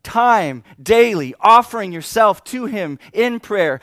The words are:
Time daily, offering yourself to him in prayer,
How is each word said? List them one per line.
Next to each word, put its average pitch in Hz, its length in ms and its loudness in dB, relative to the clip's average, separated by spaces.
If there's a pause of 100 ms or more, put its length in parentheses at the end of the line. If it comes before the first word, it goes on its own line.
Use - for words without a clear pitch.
Time 202 600 0 (180)
daily, 190 580 0
offering 226 520 2
yourself 190 540 0
to 254 200 -10
him 185 320 -8 (140)
in 233 280 -2
prayer, 160 440 -2